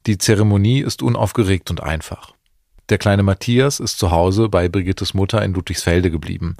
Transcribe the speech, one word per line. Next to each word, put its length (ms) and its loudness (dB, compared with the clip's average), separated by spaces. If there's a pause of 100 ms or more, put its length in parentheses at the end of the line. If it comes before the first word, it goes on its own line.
Die 100 0
Zeremonie 640 2
ist 220 -6
unaufgeregt 680 0
und 120 -6
einfach. 480 -8 (560)
Der 100 0
kleine 240 2
Matthias 600 0
ist 180 -6
zu 120 0
Hause 360 4
bei 220 2
Brigittes 440 -2
Mutter 300 0
in 100 -2
Ludwigsfelde 560 0
geblieben. 500 -4